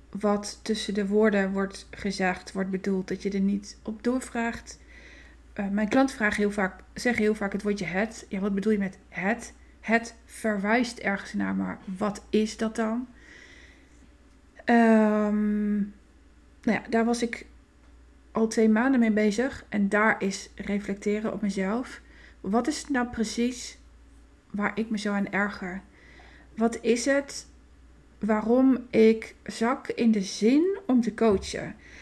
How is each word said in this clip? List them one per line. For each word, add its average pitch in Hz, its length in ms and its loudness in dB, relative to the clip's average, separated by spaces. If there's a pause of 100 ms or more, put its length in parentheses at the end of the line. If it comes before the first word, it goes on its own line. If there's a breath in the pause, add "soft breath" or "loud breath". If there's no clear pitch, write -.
(100)
wat 208 520 -2
tussen 214 320 -4
de 202 120 -2
woorden 202 460 2
wordt 196 380 -4
gezegd, 190 640 -4
wordt 190 180 -4
bedoeld. 190 380 -2
Dat 190 140 -6
je 196 80 -2
er 196 100 -2
niet 202 420 -2
op 220 220 -10
doorvraagt. 240 720 -4 (760 loud breath)
Eh, 202 160 -4
mijn 202 200 0
klanten 262 280 2
vragen 208 260 0
heel 202 80 2
vaak, 196 300 -4 (140)
zeggen 233 280 0
heel 214 120 2
vaak 202 180 -6
het 196 100 -4
woordje 202 220 -2
het. 190 440 -4
Ja, 196 120 -6
wat 202 140 -2
bedoel 202 180 2
je 208 60 2
met 190 200 -4 (100)
het? 202 440 -4 (280 soft breath)
Het 226 340 -2 (100)
verwijst 220 760 -2
ergens - 340 -4
naar, 196 220 -2
maar 185 240 -4 (200)
wat 208 320 -4
is 214 260 0
dat 220 200 -4
dan? 233 300 -4 (1600 loud breath)
Ehm, 208 1120 4 (880)
nou 226 160 2
ja, - 120 -12
daar 226 140 2
was 240 180 0
ik - 240 -6 (840)
al 226 160 2
twee 220 200 4
maanden 240 320 4
mee 226 100 4
bezig. 214 580 0
En 202 200 0
daar 208 340 2
is - 320 -6
reflecteren 202 760 -4
op 214 100 -8
mezelf. 196 580 -4 (400 loud breath)
Wat 226 260 0
is 311 120 -2
het - 100 -14
nou 247 180 0
precies 240 720 -6 (720)
waar 202 240 -4
ik 220 160 -4
me 214 80 -4
zo 208 140 -4
aan 202 180 -2
erger? 190 520 -4 (760 loud breath)
Wat 226 240 0
is 233 240 2
het 277 420 -2 (720)
waarom 233 600 4 (120)
ik 220 440 4 (100)
zak 233 440 -2
in 233 220 2
de 214 120 4
zin 302 640 2
om 254 140 4
te 208 140 0
coachen? - 600 0 (260 loud breath)